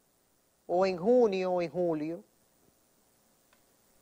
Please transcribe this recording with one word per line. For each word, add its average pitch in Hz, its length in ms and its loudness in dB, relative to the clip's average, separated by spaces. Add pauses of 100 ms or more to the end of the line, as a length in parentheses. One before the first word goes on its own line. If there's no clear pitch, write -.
(640)
o 180 200 0
en 190 100 -2
junio, 190 560 2
o 180 100 0
en 165 80 -4
julio. 170 540 -4 (1800)